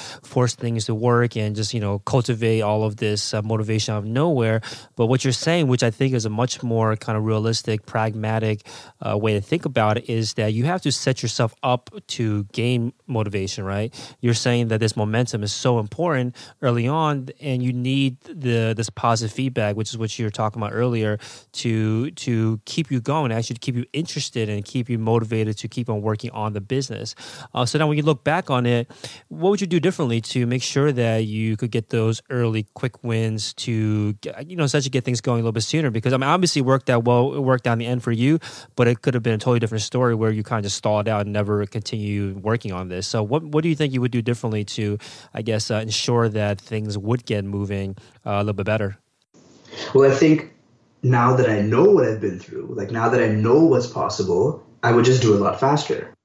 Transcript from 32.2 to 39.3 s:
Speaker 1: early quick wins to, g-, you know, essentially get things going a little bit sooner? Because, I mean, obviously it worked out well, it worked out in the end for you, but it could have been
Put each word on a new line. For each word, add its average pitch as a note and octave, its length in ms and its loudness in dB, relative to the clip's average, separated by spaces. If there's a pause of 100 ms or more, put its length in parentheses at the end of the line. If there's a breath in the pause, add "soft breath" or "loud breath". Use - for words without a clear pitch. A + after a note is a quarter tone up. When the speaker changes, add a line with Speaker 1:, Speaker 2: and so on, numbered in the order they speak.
Speaker 1:
early A2+ 440 0
quick - 300 -6
wins A2+ 500 -2
to, G#2+ 600 0
g-, - 180 -10 (140)
you F3+ 100 -14
know, D#3+ 100 0
essentially C3+ 260 0
get C3 120 0
things A#2+ 180 -2
going A#2+ 180 0
a A2+ 40 0
little A2+ 80 0
bit A2 120 -2
sooner? D#3 260 0
Because, A2+ 240 0
I C3 40 2
mean, C3+ 120 0
obviously F3 300 2
it B2+ 60 0
worked C3 240 2
out A#2 160 2
well, B2 280 4
it C#3 60 -4
worked C3 260 2
out A#2 80 2
in A2+ 60 0
the A#2 80 -4
end B2 160 -2
for A#2+ 80 -2
you, C3 280 4 (360 loud breath)
but B2 120 4
it A#2+ 140 2
could C3 140 0
have A#2 80 0
been A2+ 100 2